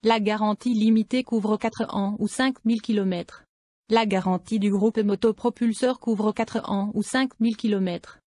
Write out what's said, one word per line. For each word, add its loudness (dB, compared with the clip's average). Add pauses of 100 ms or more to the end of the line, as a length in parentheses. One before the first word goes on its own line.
La 4
garantie -2
limitée 2
couvre -2
quatre -6
ans -2
ou 0
cinq -2
mille 2
kilomètres. -4 (480)
La 4
garantie 0
du 2
groupe 2
motopropulseur 0
couvre 0
quatre -6
ans -2
ou -2
cinq -2
mille 2
kilomètres. -2